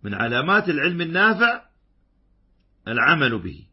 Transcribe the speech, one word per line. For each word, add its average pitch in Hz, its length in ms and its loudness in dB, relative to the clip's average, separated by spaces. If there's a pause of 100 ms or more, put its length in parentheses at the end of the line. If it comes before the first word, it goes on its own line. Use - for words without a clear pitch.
من 101 120 -8
علامات 143 540 0
العلم 170 320 -2
النافع 208 640 0 (1300)
العمل 120 500 2
به 85 340 -12